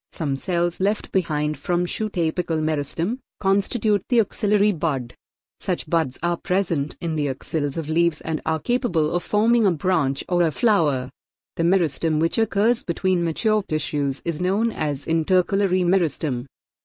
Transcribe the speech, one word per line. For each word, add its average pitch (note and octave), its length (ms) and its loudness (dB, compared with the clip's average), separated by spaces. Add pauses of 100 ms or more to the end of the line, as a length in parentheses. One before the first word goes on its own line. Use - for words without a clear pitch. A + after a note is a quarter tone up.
(120)
some C#3+ 220 -2
cells F3 460 -2
left G3+ 320 -2
behind D3+ 460 0
from F3 260 0
shoot G#3 280 -4
apical D#3+ 500 0
meristem D#3+ 560 -2 (200)
constitute G3+ 720 0
the A#3+ 120 4
auxiliary G#3 520 2
bud. C#3 400 -2 (480)
Such E3+ 300 -4
buds D#3+ 320 0
are F3 160 0
present E3+ 640 -2
in D#3+ 140 -2
the C#3+ 120 0
axils C#3+ 480 -2
of D#3 140 -4
leaves E3 320 2
and D#3+ 240 -2
are D#3+ 140 -2
capable F3 540 0
of F3 80 -2
forming A3+ 440 2
a F#3 60 4
branch D3+ 540 0
or F3 160 2
a E3 80 2
flower. D3+ 600 0 (460)
The E3 80 0
meristem E3+ 540 2
which E3 200 0
occurs A3 440 0
between F3+ 400 0
mature G#3 400 0
tissues D3 600 -2
is D#3+ 160 -2
known G#3 320 0
as D3 320 -4
intercalary F3+ 800 2
meristem. D#3 600 0 (380)